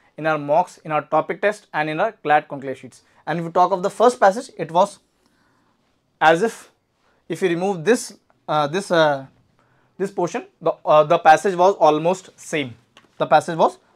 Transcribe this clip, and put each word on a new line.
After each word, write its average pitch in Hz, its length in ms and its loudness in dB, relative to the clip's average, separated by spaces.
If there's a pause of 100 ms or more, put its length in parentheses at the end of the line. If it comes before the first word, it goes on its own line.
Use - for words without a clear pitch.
(180)
in 151 80 -8
our 156 120 -2
mocks, 151 420 -2
in - 120 -12
our 151 120 -2
topic 156 380 -4
test, 202 320 -4
and 156 160 -4
in 156 100 -6
our 220 140 -2
clat 151 340 0
conclave 135 300 -12
sheets. - 240 -20 (260)
And 156 120 -4
if 165 60 -8
we 165 60 -10
talk 180 200 2
of 180 120 -4
the 196 60 -2
first 240 300 2
passage, 202 380 0
it 160 140 -10
was 185 280 0 (1200)
as 165 200 4
if, - 300 -6 (560)
if 160 140 -8
you 190 80 0
remove 175 340 -4
this, 220 340 -2 (300)
uh, 151 200 -2
this, 185 220 -6
uh, 147 360 0 (720)
this 196 140 -6
portion, 190 340 -6 (160)
the, 160 120 -2 (120)
uh, 151 180 4
the 165 160 2
passage 160 360 4
was 185 200 2
almost 160 540 0 (100)
same. 135 360 -8 (420)
The 156 80 -4
passage 156 320 0
was 202 220 0 (160)